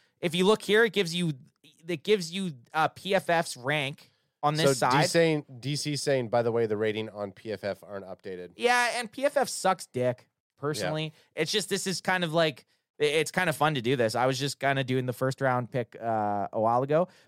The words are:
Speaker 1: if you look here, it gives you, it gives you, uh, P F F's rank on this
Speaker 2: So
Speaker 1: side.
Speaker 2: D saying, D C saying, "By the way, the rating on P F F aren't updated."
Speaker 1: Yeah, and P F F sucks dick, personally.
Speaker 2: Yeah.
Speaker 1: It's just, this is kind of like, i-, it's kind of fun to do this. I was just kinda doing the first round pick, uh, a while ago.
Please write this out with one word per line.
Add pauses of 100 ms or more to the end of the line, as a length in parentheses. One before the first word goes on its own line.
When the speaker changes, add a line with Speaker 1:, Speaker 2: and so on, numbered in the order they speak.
(200)
Speaker 1:
if
you
look
here,
it
gives
you, (560)
it
gives
you, (220)
uh,
P
F
F's
rank (320)
on
this
Speaker 2:
So
Speaker 1:
side.
Speaker 2:
D
saying, (160)
D
C
saying,
"By
the
way,
the
rating
on
P
F
F
aren't
updated."
Speaker 1:
Yeah,
and
P
F
F
sucks
dick, (320)
personally.
Speaker 2:
Yeah.
Speaker 1:
It's
just,
this
is
kind
of
like, (340)
i-,
it's
kind
of
fun
to
do
this.
I
was
just
kinda
doing
the
first
round
pick,
uh,
a
while
ago. (200)